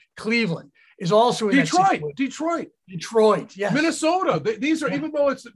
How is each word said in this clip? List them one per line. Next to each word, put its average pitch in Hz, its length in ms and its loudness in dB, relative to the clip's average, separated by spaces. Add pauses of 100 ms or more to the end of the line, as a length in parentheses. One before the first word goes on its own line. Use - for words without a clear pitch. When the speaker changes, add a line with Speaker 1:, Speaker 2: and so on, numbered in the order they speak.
(180)
Speaker 1:
Cleveland 220 540 -2 (280)
is 175 120 -4
also 220 380 2
in 233 60 2
that 277 100 4
Speaker 2:
Detroit, 359 260 2
Speaker 1:
situation. 151 260 -4
Speaker 2:
Detroit. 302 500 -4 (220)
Speaker 1:
Detroit, 202 640 0
yes. 196 180 -2
Speaker 2:
Minnesota. 311 720 0
They, 214 140 -2
these 302 260 -2
are, 277 60 -2
Speaker 1:
Yeah. 277 60 -2
Speaker 2:
even 302 160 -6
though 285 180 0
it's, 262 160 -6 (100)